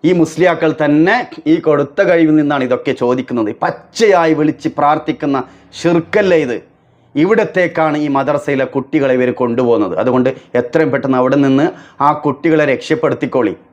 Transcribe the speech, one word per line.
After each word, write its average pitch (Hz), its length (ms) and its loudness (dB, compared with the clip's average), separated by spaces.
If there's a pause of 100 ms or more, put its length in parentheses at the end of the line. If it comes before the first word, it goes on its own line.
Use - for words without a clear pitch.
ഈ - 20 4 (120)
മുസ്ലിയാക്കൾ 160 500 0 (100)
തന്നെ 151 320 2 (380)
ഈ - 20 4 (120)
കൊടുത്ത 147 340 0 (100)
കഴിവിൽ 165 300 2
നിന്നാണ് 143 280 -2
ഇതൊക്കെ 127 320 -2
ചോദിക്കുന്നത്. 123 500 -2 (120)
പച്ചയായി 175 760 0
വിളിച്ച് 151 380 -2
പ്രാർത്ഥിക്കുന്ന 143 600 -2 (420)
ഷിർക്കല്ലേ 175 640 2
ഇത്? 120 140 -4 (640)
ഇവിടത്തേക്കാണ് 175 840 0
ഈ - 20 -2 (100)
മദ്രസയിലെ 135 480 -2 (100)
കുട്ടികളെ 135 420 0
ഇവർ 123 120 0 (100)
കൊണ്ടുപോകുന്നത്. 117 600 0
അതുകൊണ്ട് 127 280 2 (300)
എത്രയും 151 340 0
പെട്ടെന്ന് 131 280 -2
അവിടെ 131 240 2
നിന്ന് 135 200 2 (420)
ആ - 20 4 (160)
കുട്ടികളെ 151 480 0
രക്ഷപ്പെടുത്തിക്കോളി. 127 800 -2 (200)